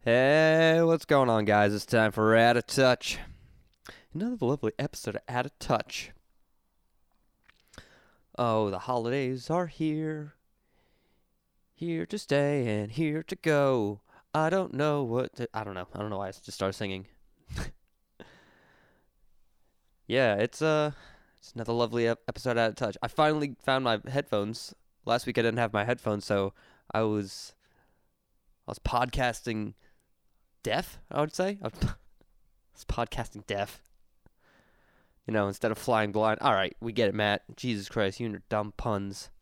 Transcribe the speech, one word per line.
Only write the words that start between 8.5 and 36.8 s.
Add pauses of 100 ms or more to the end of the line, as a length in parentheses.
the
holidays
are
here. (1400)
Here
to
stay
and
here
to
go. (340)
I
don't
know
what
to,
I
don't
know.
I
don't
know
why
I
just
started
singing. (480)
<laughs> (2500)
Yeah,
it's,
uh, (480)
it's
another
lovely
ep-,
episode
of
Out
of
Touch.
I
finally
found
my
headphones. (320)
Last
week
I
didn't
have
my
headphones,
so (360)
I
was, (1120)
I
was
podcasting (880)
deaf, (120)
I
would
say.
I
<laughs>
was
podcasting
deaf. (1400)
You
know,
instead
of
flying
blind.
All
right,
we